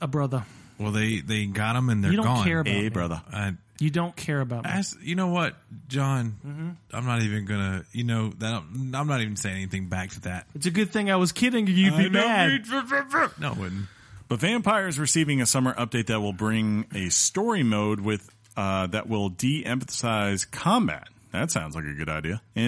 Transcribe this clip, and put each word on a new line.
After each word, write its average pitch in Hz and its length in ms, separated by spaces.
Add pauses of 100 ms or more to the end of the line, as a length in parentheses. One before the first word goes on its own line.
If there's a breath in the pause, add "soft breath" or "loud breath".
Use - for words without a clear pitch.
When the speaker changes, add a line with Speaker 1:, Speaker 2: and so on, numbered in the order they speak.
Speaker 1:
a 165 60
brother? 135 360 (340 loud breath)
Speaker 2:
Well, 104 140
they, 107 300
they 107 240
got 107 300
'em 127 140
and 107 140
they're 156 80
Speaker 1:
You 202 60
don't 220 80
Speaker 2:
gone. 120 180
Speaker 1:
care 165 160
about 104 140
Speaker 3:
Hey, 101 100
Speaker 1:
me. 110 60
Speaker 3:
brother. 85 320 (100)
Speaker 2:
I 101 220 (260)
Speaker 1:
You 151 100
don't 170 260
care 143 260
about 120 240
me. - 60
Speaker 2:
Ask, 190 300
you 170 140
know 185 120
what, 175 280 (320)
John? 131 580
Speaker 1:
Mm-hmm. 151 240 (240)
Speaker 2:
I'm 120 120
not 120 160
even 104 240
gonna, 95 480
you 120 100
know, 113 360
that 110 160
I'm, 117 380
I'm 143 140
not 135 140
even 107 160
saying 98 180
anything 95 320
back 92 240
to - 100
that. 90 320
Speaker 1:
It's 147 120
a 180 60
good 202 200
thing 202 180
I 190 60
was 180 160
kidding. 240 360
You'd 185 300
be 190 80
Speaker 2:
I - 40
know. 190 180
Speaker 1:
mad. 262 1120
Speaker 2:
No, 151 120
I - 20
wouldn't. 98 320 (420 loud breath)
Speaker 3:
But 120 140
Vampire 208 460
is 143 120
receiving 147 420
a 120 40
summer 127 280
update 117 340
that 110 140
will 101 120
bring 107 600
a 92 160
story 202 540
mode 107 380
with, 104 280 (260)
uh, 95 320
that 107 220
will 104 200
de-emphasize 113 1160
combat. 185 600 (240)
That 120 200
sounds 78 240
like 80 100
a 73 80
good 76 160
idea. 78 320 (140)
In 113 120